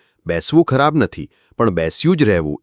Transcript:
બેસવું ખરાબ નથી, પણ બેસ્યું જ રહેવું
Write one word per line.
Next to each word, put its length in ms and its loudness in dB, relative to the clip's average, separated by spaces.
બેસવું 440 0
ખરાબ 320 0
નથી, 300 -4
પણ 140 2
બેસ્યું 460 0
જ 100 2
રહેવું 340 -2